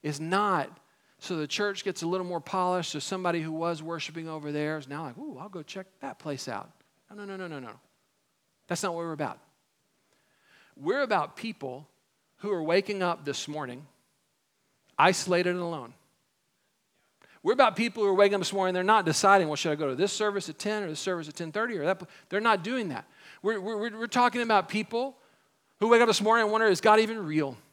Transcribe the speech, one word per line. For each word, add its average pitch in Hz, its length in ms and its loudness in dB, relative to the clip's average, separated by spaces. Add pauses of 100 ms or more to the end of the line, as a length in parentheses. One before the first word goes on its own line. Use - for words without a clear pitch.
is 147 180 -6
not 185 500 2 (500)
so 175 180 -6
the 151 100 -2
church 202 380 -4
gets 185 160 -4
a 165 60 -4
little 180 200 -2
more 175 140 -4
polished, 180 500 -2
so 151 80 -6
somebody 180 400 -2
who 160 140 -4
was 165 280 -2
worshiping 160 460 -8
over 151 240 -8
there 151 260 -2
is 131 120 -12
now 151 140 -8
like, 127 140 -12
"Ooh, 285 220 -12
I'll 202 80 -14
go 185 160 -12
check 190 240 -14 (140)
that 131 180 -12
place 139 300 -8
out." 104 200 -8 (400)
No, 208 60 -20
no, 208 80 -14
no, 196 140 -10
no, 185 100 -8
no, 151 120 -10
no. 120 200 -14 (880)
That's 175 160 -4
not 180 100 -2
what 170 120 -6
we're 165 80 -6
about. 143 260 -6 (1400)
We're 220 280 0
about 196 340 0
people 143 500 -10 (500)
who 202 140 -6
are 175 100 -2
waking 196 400 2
up 170 220 0
this 139 240 -6
morning 147 380 -10 (1120)
isolated 180 540 4
and 180 80 -4
alone. 156 340 -8 (1500)
We're 214 100 2
about 240 240 4
people 226 260 0
who 196 60 4
are 190 40 4
waking 202 220 6
up 190 60 -2
this - 100 -4
morning, 190 220 0
they're 180 100 0
not 208 220 6
deciding, 190 420 6
"Well, 151 80 -2
should 156 160 -2
I 147 40 0
go 151 120 -2
to 127 80 -2
this 196 160 0
service 202 380 -2
at 151 100 -14
ten 214 240 -4
or 180 60 -6
this 156 100 -8
service 170 300 -6
at - 60 -16
ten 160 180 -8
thirty 220 240 -2
or 147 80 -2
that 185 140 0
pl-" 180 100 -14 (180)
They're 202 140 -2
not 214 220 4
doing 226 260 -4
that. 117 160 -8 (360)
We're, 208 200 -2
we're, 214 160 -6
we're 220 300 -4
talking 240 340 2
about 214 260 4
people 233 480 -4 (640)
who 220 80 2
wake 233 140 8
up 233 60 8
this 208 140 2
morning 220 220 4
and 208 80 2
wonder, 220 160 4
"Is 180 140 4
God 220 180 8
even 220 260 0
real? 151 300 0 (180)